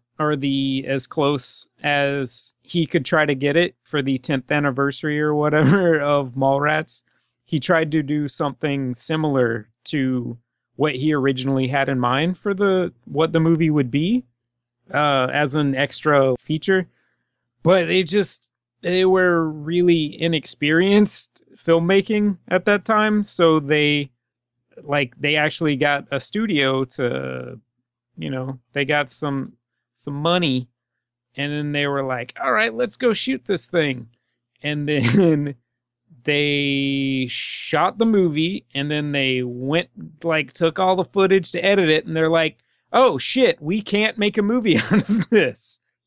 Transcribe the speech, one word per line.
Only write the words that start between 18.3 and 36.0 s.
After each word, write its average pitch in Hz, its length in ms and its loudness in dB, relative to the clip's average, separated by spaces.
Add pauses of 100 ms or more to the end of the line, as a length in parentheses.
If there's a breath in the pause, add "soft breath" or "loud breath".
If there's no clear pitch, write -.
they 185 240 0
were 180 420 2
really 160 720 0
inexperienced 170 1200 0 (140)
filmmaking 196 800 2 (120)
at 190 180 0
that 208 180 2
time, 214 380 2
so 165 380 2
they, 147 500 0 (720)
like, 143 360 -4
they 147 180 0
actually 151 400 0
got 143 360 0
a 135 80 -2
studio 143 640 -2
to, 127 760 -6 (580)
you 160 140 -8
know, 131 280 -8 (140)
they 143 120 -2
got 143 260 -2
some 139 420 -6 (460)
some 143 160 -10
money, 147 540 0 (680)
and 143 160 -6
then 147 200 -6
they 143 140 -2
were 139 180 -2
like, 127 380 -8
"All 262 100 0
right, 220 200 2
let's 226 240 -4
go 240 160 0
shoot 254 320 -4
this - 240 -4
thing." 135 400 -2 (540)
And 147 260 -4
then 147 680 2 (340)
<laughs> - 360 -20